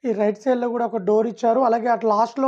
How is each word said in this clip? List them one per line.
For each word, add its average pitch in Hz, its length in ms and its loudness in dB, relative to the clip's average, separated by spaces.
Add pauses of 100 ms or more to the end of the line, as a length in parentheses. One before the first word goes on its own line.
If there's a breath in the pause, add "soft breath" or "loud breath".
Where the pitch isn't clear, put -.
ఈ 247 100 -2
రైట్ 208 280 -2
సైడ్‌లో 247 280 -2
కూడా 240 160 -4
ఒక 220 160 -6
డోర్ 214 260 2
ఇచ్చారు. 226 340 0
అలాగే 233 280 2
అటు 226 180 0
లాస్ట్‌లో 233 400 0